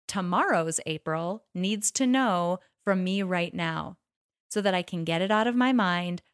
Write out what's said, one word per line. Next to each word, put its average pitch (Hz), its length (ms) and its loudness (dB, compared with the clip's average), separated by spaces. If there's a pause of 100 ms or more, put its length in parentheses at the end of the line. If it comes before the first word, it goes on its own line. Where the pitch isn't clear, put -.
tomorrow's 180 800 0
April 160 580 -4 (100)
needs 202 380 0
to 269 140 0
know 185 540 2 (240)
from 185 200 2
me 190 180 0
right 180 300 -2
now, 160 440 -6 (540)
so 208 120 -2
that 190 120 4
I 180 80 2
can 170 220 -6
get 165 160 0
it 196 100 0
out 214 160 4
of 240 80 0
my 247 180 4
mind. 180 500 0 (120)